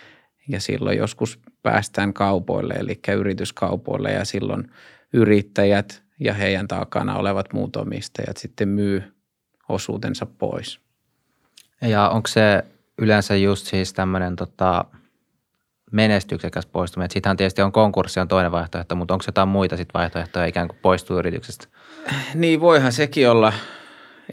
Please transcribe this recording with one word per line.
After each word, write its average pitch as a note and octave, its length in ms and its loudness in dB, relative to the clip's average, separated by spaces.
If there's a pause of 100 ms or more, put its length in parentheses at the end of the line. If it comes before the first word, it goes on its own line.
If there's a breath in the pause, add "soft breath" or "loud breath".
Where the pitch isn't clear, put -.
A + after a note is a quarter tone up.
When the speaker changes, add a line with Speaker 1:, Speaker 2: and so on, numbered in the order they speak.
(480 soft breath)
Speaker 1:
ja G#2 120 -6
silloin G2+ 380 -4
joskus G#2+ 420 -4 (240)
päästään G#2 500 -2
kaupoille, G2 600 -2
elikkä G2+ 400 -4
yrityskaupoille G2+ 1000 -4
ja F#2+ 140 -2
silloin G2+ 460 -6 (420 soft breath)
yrittäjät G2+ 920 2 (160)
ja A2+ 140 0
heidän G2 340 -2
takana G2 480 -4
olevat G2 380 -2
muut G2+ 220 -4
omistajat - 640 -8
sitten - 320 -4
myy G2+ 340 0 (640)
osuutensa - 560 -6
pois. - 540 -8 (1000)
Speaker 2:
Ja G#2 280 2
onko A2 180 0
se G#2 360 4 (340)
yleensä G#2+ 380 2
just G2 300 2
siis F#2+ 280 -4
tämmönen, F#2 420 -2
tota, F2 500 -2 (1080 soft breath)
menestyksekäs G#2 760 0
poistuminen? F2+ 400 -4
Et F2 60 -8
siitähän F#2+ 260 0
tietysti F#2+ 240 0
on G2 100 2
konkurssi G2+ 480 2
on F2+ 80 -2
toinen F2+ 240 2
vaihtoehto, E2+ 440 -4
mutta F2 180 -2
onko F#2 140 -2
jotain G2 220 2
muita F#2+ 280 0
sit E2+ 160 -8
vaihtoehtoja E2+ 520 -2
ikään E2+ 220 -2
kuin - 140 -14
poistua F#2 380 2
yrityksestä? - 480 -6 (640 loud breath)
Speaker 1:
Niin, D#3+ 280 2
voihan D3 300 6
sekin C3 380 4
olla A2 240 6 (800 loud breath)